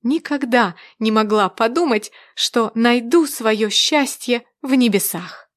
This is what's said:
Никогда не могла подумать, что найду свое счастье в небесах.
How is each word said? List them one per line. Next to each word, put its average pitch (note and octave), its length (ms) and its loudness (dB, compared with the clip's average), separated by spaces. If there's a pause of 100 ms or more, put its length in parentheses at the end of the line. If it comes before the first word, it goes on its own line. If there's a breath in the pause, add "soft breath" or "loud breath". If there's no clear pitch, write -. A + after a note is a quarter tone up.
Никогда B3 720 -2 (220 loud breath)
не A3 120 0
могла G#3+ 380 2
подумать, A#3 600 0 (240 soft breath)
что - 400 -2
найду A#3+ 520 2
свое A3 420 -2
счастье B3 800 -2 (160)
в C4+ 120 0
небесах. G3 840 0